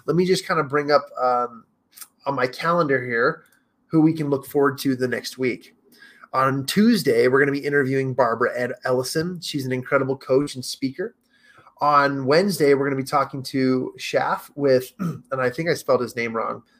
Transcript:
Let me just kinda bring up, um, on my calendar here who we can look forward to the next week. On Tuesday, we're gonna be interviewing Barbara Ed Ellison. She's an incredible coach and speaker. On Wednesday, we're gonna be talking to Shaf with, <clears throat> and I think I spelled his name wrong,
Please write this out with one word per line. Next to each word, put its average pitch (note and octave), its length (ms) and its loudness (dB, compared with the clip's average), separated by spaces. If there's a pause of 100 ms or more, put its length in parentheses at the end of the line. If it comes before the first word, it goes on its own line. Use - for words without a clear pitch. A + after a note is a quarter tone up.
Let D3 100 0
me F3+ 100 2
just F#3 180 0
kinda D#3+ 200 -2
bring C#3+ 260 -2
up, C#3+ 160 2 (160)
um, A#2+ 420 -2 (640)
on C#3 80 -2
my B2+ 140 0
calendar D3+ 560 0
here B2 400 -2 (420)
who D#3+ 140 2
we D#3 120 6
can D3+ 180 -4
look C#3 160 -2
forward C#3 320 0
to C3+ 180 -2
the B2 100 -2
next A#2+ 320 -6
week. B2 380 -6 (560)
On C3+ 340 0
Tuesday, C#3+ 640 4
we're C3+ 100 4
gonna C#3 140 2
be C#3+ 120 -4
interviewing C3+ 500 0
Barbara A#2 440 2
Ed B2 140 -2 (120)
Ellison. D#3+ 560 -2
She's C#3 240 -6
an B2+ 60 -6
incredible C3+ 460 -2
coach C3+ 400 0
and B2+ 80 -10
speaker. F3 500 -8 (640)
On C#3+ 460 2
Wednesday, D3+ 480 4
we're C#3 120 2
gonna C3+ 140 -2
be C3 40 -4
talking C#3 400 -2
to C3 540 0
Shaf D#3 580 -4
with, C3 380 2
<clears throat> - 40 -16
and C#3 420 -6
I B2+ 80 0
think D#3+ 200 -4
I D3+ 60 0
spelled B2+ 260 0
his A2+ 160 -6
name A#2 180 -4
wrong, A2+ 300 -6 (160)